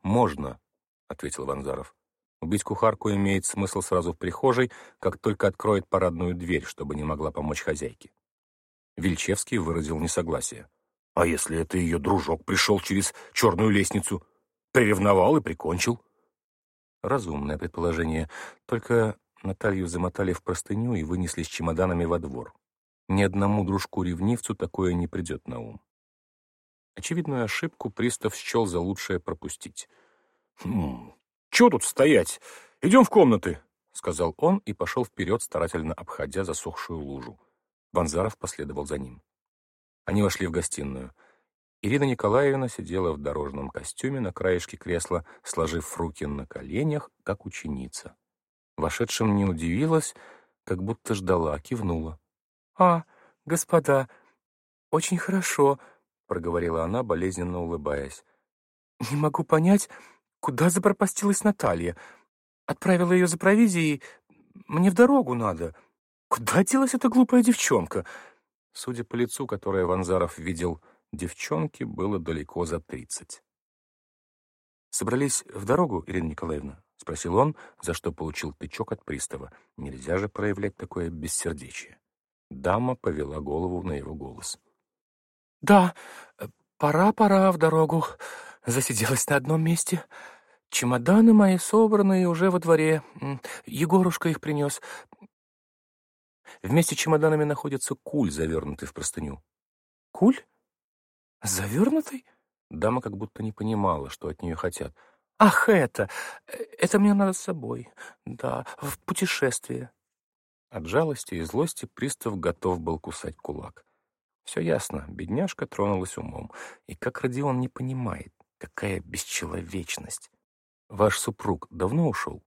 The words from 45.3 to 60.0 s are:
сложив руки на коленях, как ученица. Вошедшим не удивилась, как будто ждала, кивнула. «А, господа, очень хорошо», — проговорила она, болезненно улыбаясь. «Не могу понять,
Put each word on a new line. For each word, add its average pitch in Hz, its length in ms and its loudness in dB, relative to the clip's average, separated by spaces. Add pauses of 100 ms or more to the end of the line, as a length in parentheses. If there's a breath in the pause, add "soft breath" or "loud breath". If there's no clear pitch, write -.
сложив 80 540 -4
руки 80 280 -6
на 69 200 -8
коленях, 131 640 -4 (140)
как - 220 -8
ученица. - 720 -10 (600)
Вошедшим 104 600 0
не 101 100 2
удивилась, 95 680 0 (520 loud breath)
как 92 180 -4
будто 113 320 -4
ждала, 87 440 0
кивнула. 82 600 -6 (580)
«А, 175 260 4 (420 soft breath)
господа, 143 640 2 (840 soft breath)
очень 165 260 0
хорошо», — 156 600 2 (480 soft breath)
проговорила 85 560 -2
она, 104 180 -2
болезненно 90 580 -2
улыбаясь. 73 640 -6 (840)
«Не 143 40 -2
могу 147 280 0
понять, 175 460 4 (520 loud breath)